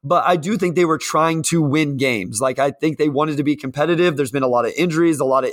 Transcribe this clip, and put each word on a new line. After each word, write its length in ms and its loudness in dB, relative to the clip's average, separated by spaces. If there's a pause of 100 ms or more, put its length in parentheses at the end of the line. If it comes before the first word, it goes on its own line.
But 200 0
I 120 4
do 200 -2
think 200 0
they 80 4
were 120 2
trying 460 0
to 180 0
win 360 0
games. 440 -2
Like, 200 -2
I 100 2
think 280 -4
they 100 2
wanted 280 0
to 60 -2
be 140 0
competitive. 600 0
There's 140 -2
been 140 -2
a 40 0
lot 160 2
of 120 -4
injuries, 420 0
a 60 0
lot 200 2
of 80 -2